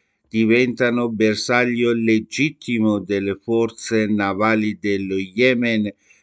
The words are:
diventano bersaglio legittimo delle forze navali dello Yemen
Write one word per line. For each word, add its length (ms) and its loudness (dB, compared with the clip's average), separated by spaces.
diventano 760 2
bersaglio 800 0
legittimo 1080 0
delle 420 -4
forze 640 -2
navali 720 0
dello 340 -2
Yemen 800 0